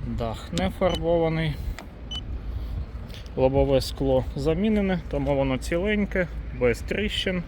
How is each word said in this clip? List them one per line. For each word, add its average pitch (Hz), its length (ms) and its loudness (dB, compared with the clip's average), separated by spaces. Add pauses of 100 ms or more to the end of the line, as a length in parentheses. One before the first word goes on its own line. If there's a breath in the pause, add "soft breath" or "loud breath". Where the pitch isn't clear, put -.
Дах 113 460 -4
не 180 180 0
фарбований. 165 840 2 (1800 loud breath)
Лобове 135 440 4
скло 131 440 2 (120)
замінене, 185 640 2 (100)
тому 143 260 2
воно 135 220 2
ціленьке, 190 720 0 (320)
без 120 200 4
тріщин. 190 680 -2